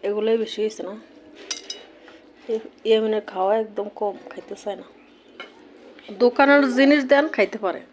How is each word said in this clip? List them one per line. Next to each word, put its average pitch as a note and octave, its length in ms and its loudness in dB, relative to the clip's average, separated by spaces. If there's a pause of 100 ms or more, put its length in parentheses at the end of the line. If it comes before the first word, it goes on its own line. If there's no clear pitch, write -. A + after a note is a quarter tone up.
এগুলোই G#3+ 340 0
বেশি G#3+ 200 -8
হয়েছে A3 260 -6
না? G3+ 60 -12 (1500)
এ-, A3 220 -6 (180)
ইয়ামিনের A3 440 0
খাওয়া F#3+ 200 0 (100)
একদম G#3 320 -8
কম, G3+ 200 -6 (160)
খাইতে - 320 -16
চায় G3+ 180 -8
না। - 60 -20 (1400)
দোকানের C#4 400 6 (140)
জিনিস C#4 240 6 (120)
দেন, C#4+ 160 4
খাইতে G#3 360 -2
পারে। F3 160 -4 (120)